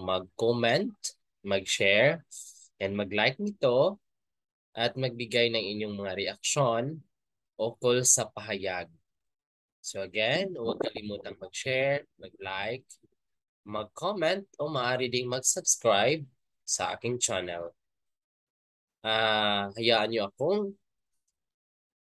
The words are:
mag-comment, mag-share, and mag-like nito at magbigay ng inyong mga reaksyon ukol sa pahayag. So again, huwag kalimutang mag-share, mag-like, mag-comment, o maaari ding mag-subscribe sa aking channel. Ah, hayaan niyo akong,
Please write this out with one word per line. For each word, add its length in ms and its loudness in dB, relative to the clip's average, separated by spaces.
mag-comment, 880 0
mag-share, 800 2
and 160 -2
mag-like 480 0
nito 560 2
at 160 0
magbigay 560 0
ng 240 -2
inyong 320 -4
mga 80 -4
reaksyon 880 -2
ukol 480 0
sa 240 2
pahayag. 640 -6
So 240 -8
again, 480 0
huwag 320 -4
kalimutang 560 -8
mag-share, 640 -2
mag-like, 640 -6
mag-comment, 800 -4
o 80 -2
maaari 400 0
ding 160 0
mag-subscribe 960 2
sa 320 -2
aking 240 -4
channel. 560 -4
Ah, 720 2
hayaan 400 2
niyo 160 0
akong, 400 -2